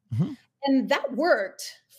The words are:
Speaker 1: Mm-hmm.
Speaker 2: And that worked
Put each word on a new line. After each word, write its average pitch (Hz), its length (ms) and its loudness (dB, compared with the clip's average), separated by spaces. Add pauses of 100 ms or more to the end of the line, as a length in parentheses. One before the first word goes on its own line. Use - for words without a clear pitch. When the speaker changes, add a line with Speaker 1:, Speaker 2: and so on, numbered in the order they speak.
(140)
Speaker 1:
Mm-hmm. 180 180 -2 (340)
Speaker 2:
And 269 240 2
that 277 260 -2
worked 240 680 0 (180)